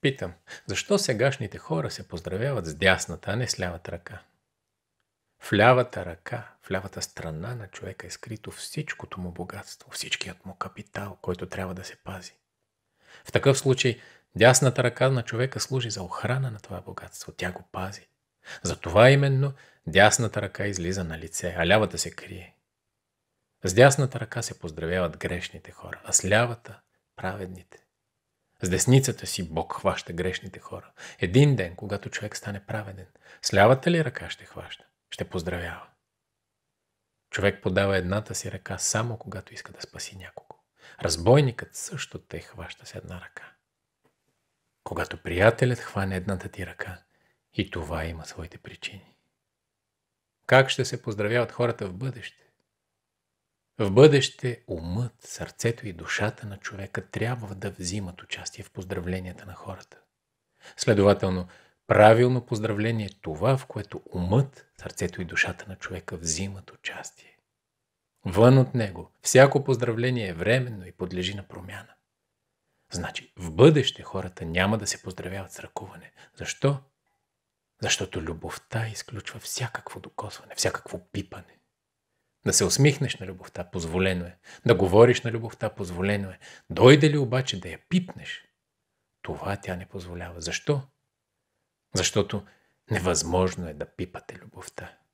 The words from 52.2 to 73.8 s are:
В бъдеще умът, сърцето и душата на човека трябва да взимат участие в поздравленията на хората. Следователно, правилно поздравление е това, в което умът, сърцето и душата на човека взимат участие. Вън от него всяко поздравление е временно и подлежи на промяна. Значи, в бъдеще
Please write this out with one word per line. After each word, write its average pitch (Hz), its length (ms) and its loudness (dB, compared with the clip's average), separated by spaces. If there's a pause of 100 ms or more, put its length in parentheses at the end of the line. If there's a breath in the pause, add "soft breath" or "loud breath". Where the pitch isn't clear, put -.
В 101 120 0
бъдеще 127 760 6
умът, 87 520 -6
сърцето - 720 -6
и 92 40 -10
душата 104 540 -6
на 101 120 -12
човека - 520 -10
трябва 110 440 -6
да 95 160 -8
взимат 92 520 -8
участие - 420 -12
в - 60 -20
поздравленията 92 760 -8
на 92 80 -14
хората. - 440 -16 (800 loud breath)
Следователно, 98 720 4 (380 loud breath)
правилно 117 600 8
поздравление 107 600 -2
е - 160 -14
това, 90 340 0
в 135 100 -6
което - 360 -10 (120)
умът, 95 520 2 (120)
сърцето - 440 -6
и - 20 -6
душата - 440 -4
на 92 80 -12
човека - 400 -12
взимат 92 540 -6
участие. - 680 -16 (840)
Вън 113 340 8
от 127 160 4
него 101 360 -4 (120)
всяко 135 420 6
поздравление 117 640 0
е 90 60 -6
временно 107 520 0
и 90 60 -18
подлежи 92 420 -6
на 98 80 -10
промяна. 92 520 -16 (1000)
Значи, - 440 -10
в 85 160 -10
бъдеще 135 500 6